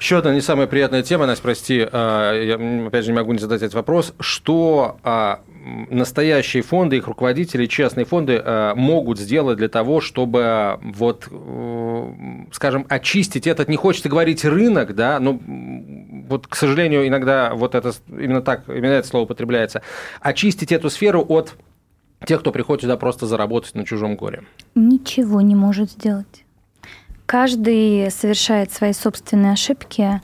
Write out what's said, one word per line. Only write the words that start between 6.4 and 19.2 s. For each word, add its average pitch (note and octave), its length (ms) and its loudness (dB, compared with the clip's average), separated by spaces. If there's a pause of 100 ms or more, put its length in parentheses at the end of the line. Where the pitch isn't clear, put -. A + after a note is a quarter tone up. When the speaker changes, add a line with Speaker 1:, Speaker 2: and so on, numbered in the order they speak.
Speaker 1:
фонды, E3 360 0
их - 100 -6
руководители, B2+ 580 -2
частные B2+ 380 0
фонды, C3+ 400 0
а, G#2+ 300 0
могут B2+ 440 0
сделать A#2+ 400 0
для G#2+ 100 0
того, B2+ 340 0
чтобы, B2 420 0
а, G#2+ 380 0
вот, A2 480 -2
э, A#2 840 -8 (400)
скажем, C3+ 380 -2
очистить D#3+ 560 0
этот, E3 220 0
не D3+ 80 0
хочется F3 340 0
говорить D#3+ 340 2
рынок, D3+ 500 2
да, B2 260 0
но, C3 120 2
м, G2 960 -12
вот, C3 180 -4
к - 100 -12
сожалению, D3 520 2
иногда C3 460 2
вот A#2+ 200 -2
это A#2+ 180 0
с-, - 160 -16
именно B2+ 340 -2
так, C3 260 -2
именно C3 240 0
это C3+ 160 2
слово A#2+ 160 0